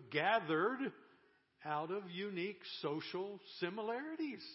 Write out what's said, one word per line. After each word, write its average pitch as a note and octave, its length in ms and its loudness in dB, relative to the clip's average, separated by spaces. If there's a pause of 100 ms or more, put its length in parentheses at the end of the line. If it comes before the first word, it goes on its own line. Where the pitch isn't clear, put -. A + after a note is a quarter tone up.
(100)
gathered F#3+ 840 4 (720)
out D3+ 260 0
of G3+ 200 -2
unique F#3+ 500 -4 (220)
social F3+ 580 -2 (200)
similarities. A#3+ 840 -2 (120)